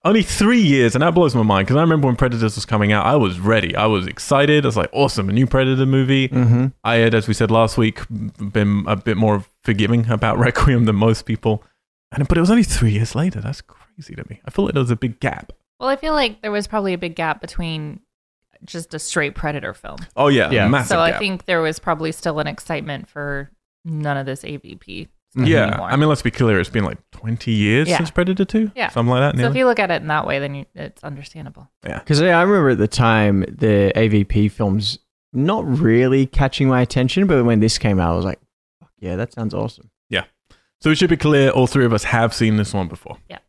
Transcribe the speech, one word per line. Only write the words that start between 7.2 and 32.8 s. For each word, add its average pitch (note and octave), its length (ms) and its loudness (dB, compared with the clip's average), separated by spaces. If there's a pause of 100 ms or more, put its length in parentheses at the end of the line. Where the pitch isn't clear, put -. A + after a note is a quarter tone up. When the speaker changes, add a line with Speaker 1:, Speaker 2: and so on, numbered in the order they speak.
Speaker 1:
we A2 60 0
said A2 180 0
last A2+ 260 2
week, A2 320 0
been G2+ 760 -2
a G2 120 -2
bit G#2 180 -4
more G#2 300 0 (180)
forgiving A2+ 460 0
about A2 280 -2
<laughs> - 20 -2
Requiem A#2+ 460 2
than G#2+ 120 2
most A2 280 2
people. G#2+ 380 -4 (480)
And, C#3+ 160 -2
but E3+ 100 2
it E3 40 2
was F3+ 100 4
only A#3 120 4
three - 280 2
years G#2+ 240 -2
later. D3+ 240 -2
That's A2 220 -8
crazy - 540 -20
to - 140 -16
me. - 160 -18
I - 60 -16
feel G3 140 -2
like - 80 -4
there C#3 100 0
was A#2+ 80 -2
a A2+ 60 2
big A#2+ 240 -6
gap. - 320 -8 (260)
Speaker 3:
Well, B3+ 100 -4
I C#4 60 0
feel D#4 180 -4
like A#3+ 280 -2
there G#3+ 100 -8
was G#3 160 -4
probably G3 260 -4
a F3 40 -4
big F3 180 -8
gap D#3+ 260 -6
between D#3 600 -10 (640)
just E3 280 -14
a D#3 60 -10
straight - 360 -4
Predator D3 380 -8
film. - 240 -18 (180)
Speaker 1:
Oh, C#3+ 120 2
yeah, A2 240 4
Speaker 2:
Yeah. G#2 160 2
Speaker 1:
massive B2+ 220 0
Speaker 3:
So F3 100 0
I E3 120 2
Speaker 1:
gap. - 80 -6
Speaker 3:
think F#3+ 260 -6
there E3+ 160 0
was D#3 180 -4
probably D#3+ 320 -4
still D#3 280 -6
an D3+ 80 -4
excitement D3 640 -10
for C#3+ 400 -10 (360)
none D3+ 320 -6
of C3+ 80 -8
this C3+ 180 -10
A D3 140 -12
V - 180 -20
P - 320 -18 (280)
Speaker 2:
Mm-hmm. B2+ 120 2
Speaker 1:
Yeah, D3 220 4
Speaker 3:
anymore. F#2 200 -6
Speaker 1:
I B2 60 0
mean, D3+ 140 4
let's C#3+ 120 0
be A#2+ 80 -2
clear. A2 300 2
It's F2 100 -2
been, G#2+ 160 -2
like, - 140 -8 (120)
twenty A2+ 420 -8
years A2 340 2
Speaker 3:
Yeah. E3+ 100 0
Speaker 1:
since D#3+ 140 -2
Predator F#3 340 0
two? A3 300 -2
Speaker 3:
Yeah. A#3+ 140 -6
Speaker 1:
Something A#2+ 260 0
like B2+ 60 2
that, D3 100 2
Speaker 3:
So - 0 -
if - 140 -4
Speaker 1:
nearly. D3 160 0
Speaker 3:
you B3+ 40 2
look A#3 140 2
at F#3+ 100 -2
it E3+ 140 -2
in D3+ 60 -10
that D3+ 180 -2
way, C#3 100 -4
then C#3 160 -6
you, C#3 120 -14 (100)
it's D3 280 -16
understandable. C#3+ 680 -18 (120)
Speaker 1:
Yeah. - 180 -10
Speaker 2:
'Cause, D3+ 200 0
yeah, F3 160 4
I F3 60 4
remember F#3+ 260 4
at A#2+ 80 2
the G#2+ 100 2